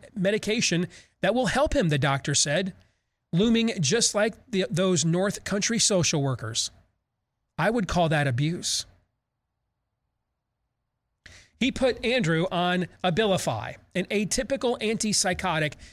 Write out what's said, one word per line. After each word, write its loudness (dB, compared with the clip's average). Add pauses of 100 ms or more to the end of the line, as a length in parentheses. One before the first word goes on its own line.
(140)
medication 0 (340)
that 2
will 2
help 2
him," 2
the 2
doctor 0
said, 0 (580)
looming 4
just 2
like 2 (160)
the, 0
those 2
North -2
Country -2
social 2
workers. -4 (880)
I 0
would 0
call 2
that 2
abuse. -2 (2750)
He 2
put 0
Andrew 0
on 0 (140)
Abilify, 0 (180)
an -2
atypical -2
antipsychotic -2 (180)